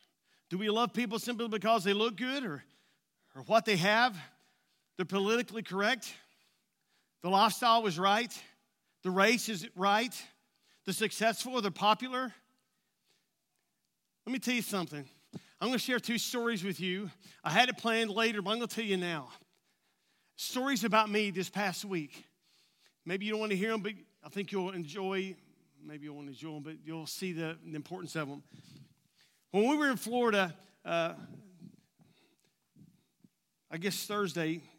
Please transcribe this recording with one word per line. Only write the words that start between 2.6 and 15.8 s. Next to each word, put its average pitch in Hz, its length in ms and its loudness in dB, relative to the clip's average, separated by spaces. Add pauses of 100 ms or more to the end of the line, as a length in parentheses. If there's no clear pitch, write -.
or 135 140 -14
what - 160 6
they 214 100 4
have? 214 420 6 (800)
They're 180 80 -2
politically 202 600 0
correct. 202 500 -2 (1080)
The 175 40 -4
lifestyle 226 540 6
was 175 160 0
right. 202 340 4 (680)
The 185 80 -2
race 208 380 4
is 208 260 -6
right. 202 400 2 (680)
The 190 80 -2
successful, 226 640 0
or 233 80 0
the 196 80 -2
popular. 247 640 0 (1900)
Let 233 60 -6
me 262 60 -2
tell 240 160 0
you 233 80 2
something. 151 460 -6 (520)
I'm 208 80 -2
gonna 254 100 2
share 247 200 0